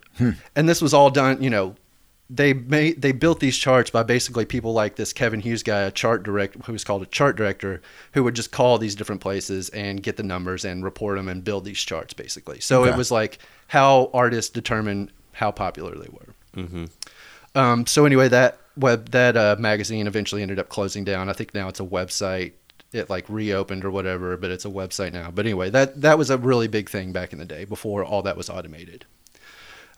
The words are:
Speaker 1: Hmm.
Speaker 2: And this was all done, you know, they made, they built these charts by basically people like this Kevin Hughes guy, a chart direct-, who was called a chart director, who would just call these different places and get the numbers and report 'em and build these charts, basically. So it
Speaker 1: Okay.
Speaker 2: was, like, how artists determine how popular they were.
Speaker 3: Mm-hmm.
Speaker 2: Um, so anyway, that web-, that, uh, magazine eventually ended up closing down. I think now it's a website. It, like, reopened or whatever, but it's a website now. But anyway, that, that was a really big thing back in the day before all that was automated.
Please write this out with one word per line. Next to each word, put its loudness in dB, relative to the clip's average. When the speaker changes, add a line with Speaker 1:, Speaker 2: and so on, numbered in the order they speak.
Speaker 1:
Hmm. 2
Speaker 2:
And 4
this 2
was 2
all 10
done, 2
you 0
know, 0
they 4
made, 0
they 2
built 2
these 0
charts 4
by 2
basically 0
people -4
like 0
this -6
Kevin -2
Hughes -4
guy, 0
a -2
chart 0
direct-, -4
who -10
was -8
called -2
a -14
chart 0
director, -4
who 2
would 0
just -6
call 4
these -4
different -8
places -6
and -8
get -6
the -6
numbers -6
and -6
report -4
'em -8
and -8
build -4
these -8
charts, -6
basically. -12
So 4
it 6
Speaker 1:
Okay. 2
Speaker 2:
was, -2
like, 0
how 6
artists 0
determine -4
how -2
popular -6
they -16
were. -14
Speaker 3:
Mm-hmm. -8
Speaker 2:
Um, 4
so 4
anyway, 6
that 4
web-, 2
that, 4
uh, 4
magazine -2
eventually -4
ended -4
up -4
closing -4
down. -2
I -2
think -10
now -6
it's -10
a -8
website. -4
It, -6
like, -6
reopened -4
or -4
whatever, -4
but -6
it's -8
a -10
website -6
now. -10
But -2
anyway, -2
that, 2
that 6
was 2
a 2
really 2
big -4
thing -6
back -6
in -14
the -14
day -12
before -6
all -2
that -4
was -10
automated. -14